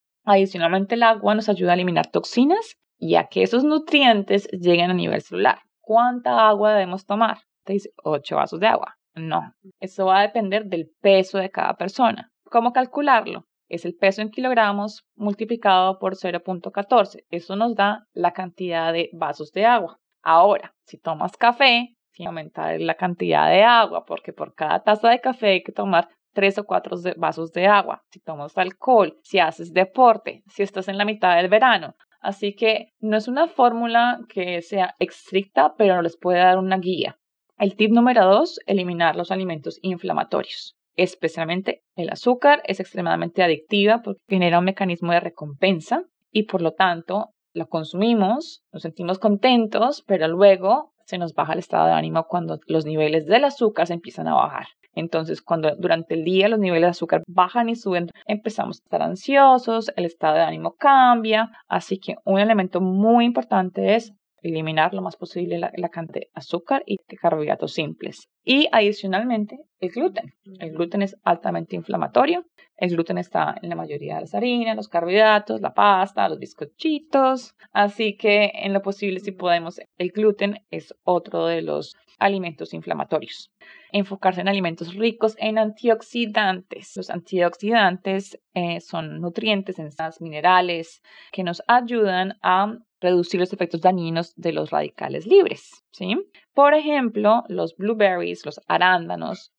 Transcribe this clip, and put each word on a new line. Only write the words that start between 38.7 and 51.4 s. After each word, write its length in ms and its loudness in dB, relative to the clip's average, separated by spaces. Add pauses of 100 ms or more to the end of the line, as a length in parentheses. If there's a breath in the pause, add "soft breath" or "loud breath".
los 160 -6
alimentos 520 -6
inflamatorios. 960 -6 (200)
Especialmente 840 -4 (120)
el 160 -6
azúcar 540 2
es 160 -6
extremadamente 640 -2
adictiva 580 2
porque 260 -10
genera 300 2
un 60 2
mecanismo 480 -4
de 80 4
recompensa 800 -4 (300)
y 120 0
por 180 -4
lo 100 -2
tanto 580 -2 (220)
lo 160 -10
consumimos, 1040 -2
nos 100 -16
sentimos 380 -8
contentos, 840 2
pero 200 0
luego 640 4 (120)
se 140 -10
nos 160 -6
baja 200 -2